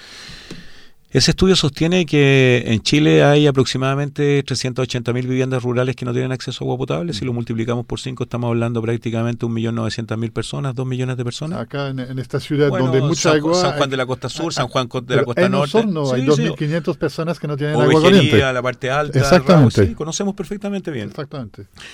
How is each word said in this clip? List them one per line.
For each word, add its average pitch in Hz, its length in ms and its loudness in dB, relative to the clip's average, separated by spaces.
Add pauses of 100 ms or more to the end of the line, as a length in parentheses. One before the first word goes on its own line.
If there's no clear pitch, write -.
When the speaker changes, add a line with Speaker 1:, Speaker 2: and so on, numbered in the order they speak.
(1120)
Speaker 1:
Ese 135 180 2
estudio 185 260 4
sostiene 170 480 0
que 135 640 4
en 113 120 2
Chile 156 460 4
hay 147 200 6
aproximadamente 139 1000 0
trescientas 131 400 -4
ochenta 123 280 -4
mil 123 160 -2
viviendas 131 340 -2
rurales 123 360 -2
que - 80 -8
no 120 80 -4
tienen 127 180 -2
acceso 127 320 -8
a - 40 -6
agua 131 100 -4
potable. 151 340 -4
Si 107 140 -6
lo 127 80 -4
multiplicamos 117 520 -4
por 117 140 -8
cinco, 127 240 -8
estamos 120 240 -4
hablando 117 340 -2
prácticamente 117 640 -4
un 117 60 -2
millón 113 240 -4
novecientas 113 420 -6
mil 113 140 -4
personas, 139 420 -6
dos 127 140 -6
millones 127 300 -4
de 123 80 -6
personas. 151 340 -8
Speaker 2:
Acá 139 300 -6
en, 135 100 -6
en 131 180 -8
esta 131 220 -6
ciudad 143 300 2
Speaker 1:
Bueno, 135 160 0
Speaker 2:
donde 127 160 2
hay 135 80 0
mucha 165 240 2
Speaker 1:
San 151 80 4
Ju-, 151 80 0
Speaker 2:
agua, 175 120 2
Speaker 1:
San 180 120 0
Juan 143 100 0
Speaker 2:
hay 135 60 -2
Speaker 1:
de 135 80 -2
la 127 80 0
Costa 123 240 -6
Sur, 165 180 -6
Speaker 2:
ah, 160 40 -4
Speaker 1:
San 131 180 -2
Juan 127 180 -2
co-, 127 140 -6
de 127 160 -4
la 117 60 4
Speaker 2:
pero - 20 2
Speaker 1:
Costa 120 220 2
Speaker 2:
en 190 40 0
Speaker 1:
Norte. 143 280 0
Speaker 2:
Osorno 160 340 0
hay 127 80 0
Speaker 1:
Sí, - 0 -
sí. 131 60 -2
Speaker 2:
dos 147 120 4
mil 156 160 0
quinientas 156 400 -2
personas 160 460 -4
que 156 80 -6
no 147 80 -4
tienen 147 180 -2
agua 147 120 4
Speaker 1:
Ovejería, 156 220 6 (100)
Speaker 2:
corriente. 127 340 4
Speaker 1:
la 123 80 -2
parte 127 280 -4
alta, 139 300 0
Speaker 2:
Exactamente. 143 640 6
Speaker 1:
Raos, 95 80 4
sí, - 60 -6
conocemos 190 380 -4
perfectamente 202 580 -8
bien. 107 180 -6
Speaker 2:
Exactamente. 127 560 -12 (280)